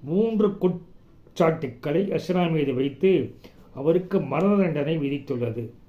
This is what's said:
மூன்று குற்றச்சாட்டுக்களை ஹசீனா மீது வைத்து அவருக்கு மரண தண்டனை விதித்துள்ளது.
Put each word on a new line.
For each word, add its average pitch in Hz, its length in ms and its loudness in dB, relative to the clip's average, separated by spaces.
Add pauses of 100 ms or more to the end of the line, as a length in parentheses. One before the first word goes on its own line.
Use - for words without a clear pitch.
மூன்று 208 540 0
குற்றச்சாட்டுக்களை 160 1500 -2
ஹசீனா 180 440 -2
மீது 143 220 0
வைத்து 139 380 0 (640)
அவருக்கு 175 460 0
மரண 147 340 0
தண்டனை 160 420 2
விதித்துள்ளது. 123 680 -4 (240)